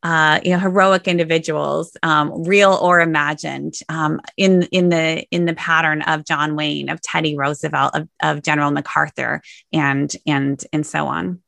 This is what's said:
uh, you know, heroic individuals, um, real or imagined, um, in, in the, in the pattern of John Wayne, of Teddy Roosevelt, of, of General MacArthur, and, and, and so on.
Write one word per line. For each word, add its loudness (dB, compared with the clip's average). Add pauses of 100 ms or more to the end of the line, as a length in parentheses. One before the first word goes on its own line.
uh, 4
you 0
know, 2
heroic 2
individuals, -2
um, 0
real 4
or 6
imagined, -2 (140)
um, -2 (160)
in, 4
in 2
the, 0
in 0
the 0
pattern 0
of -2
John -2
Wayne, -4
of -6
Teddy -2
Roosevelt, -2
of, -4 (160)
of 0
General 0
MacArthur, -4 (320)
and, 0 (100)
and, -2
and -4
so -4
on. -6